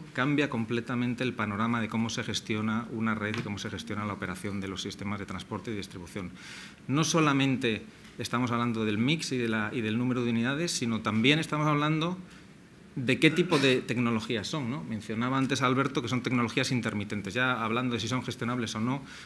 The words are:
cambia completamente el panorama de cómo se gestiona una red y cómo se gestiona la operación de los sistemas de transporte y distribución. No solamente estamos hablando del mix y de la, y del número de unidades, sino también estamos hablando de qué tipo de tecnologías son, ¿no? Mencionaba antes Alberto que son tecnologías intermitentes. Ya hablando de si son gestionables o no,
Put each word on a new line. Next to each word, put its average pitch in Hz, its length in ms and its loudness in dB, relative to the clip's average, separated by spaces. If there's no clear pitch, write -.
cambia 143 360 2
completamente 120 760 -2
el 151 100 0
panorama 113 460 0
de 107 80 -2
cómo 113 220 0
se 120 120 -2
gestiona 110 720 -2
una 113 240 0
red 107 200 -2
y - 60 -2
cómo 104 160 -6
se - 120 -8
gestiona 98 340 -6
la 101 80 -2
operación 98 480 -6
de 95 80 -4
los 92 140 -6
sistemas 101 360 -6
de 98 80 -8
transporte 95 460 -8
y - 20 -4
distribución. 92 560 -8
No 139 160 2
solamente 135 800 4
estamos 120 340 0
hablando 117 320 0
del 104 140 2
mix 147 340 2
y 131 40 0
de 120 120 0
la, 110 240 0
y 135 80 -2
del 110 180 0
número 123 240 2
de 120 80 2
unidades, 135 400 0
sino 117 300 0
también 113 400 4
estamos 151 260 0
hablando 156 500 2
de 127 240 2
qué 160 100 8
tipo 165 300 4
de 131 220 6
tecnologías 117 640 0
son, 143 200 -4
¿no? 147 140 -4
Mencionaba 117 560 -2
antes 131 240 2
Alberto 131 400 2
que 117 60 -4
son 120 160 0
tecnologías 123 480 2
intermitentes. 104 600 -2
Ya 127 300 2
hablando 120 320 0
de 107 60 -2
si 92 80 -4
son 127 160 0
gestionables 120 500 -2
o 110 60 -4
no, 127 240 0